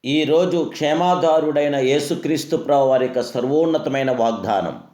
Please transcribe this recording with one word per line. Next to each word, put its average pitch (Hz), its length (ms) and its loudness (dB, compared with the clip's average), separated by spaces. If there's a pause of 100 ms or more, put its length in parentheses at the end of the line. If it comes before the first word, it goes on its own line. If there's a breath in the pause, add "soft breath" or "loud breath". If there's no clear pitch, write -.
ఈరోజు 156 680 2
క్షేమాధారుడైన 156 1040 0
యేసుక్రీస్తు 143 800 -2
ప్రభు 139 300 2
వారి 131 180 2
యొక్క 123 180 -2
సర్వోన్నతమైన 135 880 0
వాగ్దానం. 110 720 -2 (120)